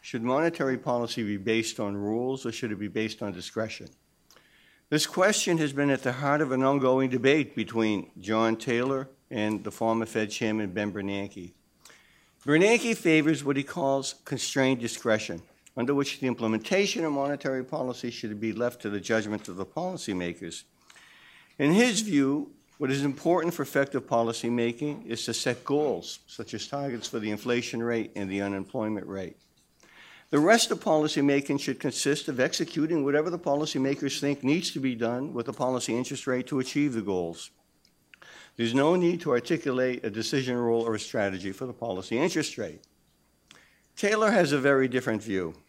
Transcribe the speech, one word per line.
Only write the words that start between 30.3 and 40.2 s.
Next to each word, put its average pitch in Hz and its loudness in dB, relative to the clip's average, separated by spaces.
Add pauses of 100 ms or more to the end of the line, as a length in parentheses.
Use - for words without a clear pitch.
rest 214 6
of 170 -2
policymaking 151 2
should 131 -4
consist 147 -2
of 131 -4
executing 156 0
whatever 147 2
the 170 -4
policymakers 139 -2
think 139 -2
needs 156 2
to - -6
be 131 -2
done 120 -2
with 120 -4
the 135 -6
policy 127 0
interest 127 -4
rate 127 0
to 143 -4
achieve 139 0
the 110 -2
goals. 90 -4 (1040)
There's 117 0
no 147 6
need 175 2
to 147 0
articulate 127 0
a 107 -2
decision 123 -2